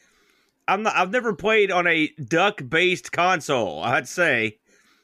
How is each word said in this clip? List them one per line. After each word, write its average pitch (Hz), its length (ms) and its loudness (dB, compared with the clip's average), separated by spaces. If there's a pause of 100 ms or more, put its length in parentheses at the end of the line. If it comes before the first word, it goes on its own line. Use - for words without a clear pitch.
(640)
I'm 190 180 0
not, 214 120 0
I've 185 160 0
never 233 220 0
played 208 380 2
on 175 160 0
a 160 200 2
duck-based 165 1040 -2
console, 131 720 -2
I'd 131 240 0
say, 123 520 0 (440)